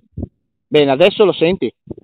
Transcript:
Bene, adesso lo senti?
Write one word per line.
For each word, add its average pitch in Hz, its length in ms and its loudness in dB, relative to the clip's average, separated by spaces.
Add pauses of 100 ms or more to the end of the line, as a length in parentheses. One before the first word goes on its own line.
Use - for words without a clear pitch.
(680)
Bene, 143 240 2
adesso 180 320 2
lo 180 80 2
senti? 160 420 -2 (300)